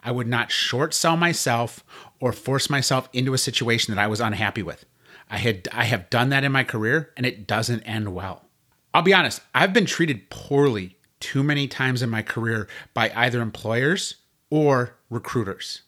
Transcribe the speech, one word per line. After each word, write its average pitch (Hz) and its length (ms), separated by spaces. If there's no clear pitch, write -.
I 120 80
would 123 160
not 117 240
short 151 420
sell 165 240
myself 127 640
or 123 120
force - 380
myself 135 440
into 127 200
a 127 60
situation 117 540
that 98 80
I 104 60
was 107 140
unhappy 107 420
with. - 220
I 104 80
had, 98 340
I 117 140
have 107 240
done 123 200
that 139 140
in 139 80
my 135 120
career, 123 520
and 123 100
it 110 220
doesn't 110 360
end 104 300
well. 95 320
I'll 170 80
be 185 120
honest, 165 280
I've 185 180
been 214 120
treated 147 440
poorly 123 680
too - 240
many 143 240
times 127 340
in 123 80
my 110 120
career 113 460
by 110 220
either 120 260
employers 117 760
or 143 480
recruiters. - 800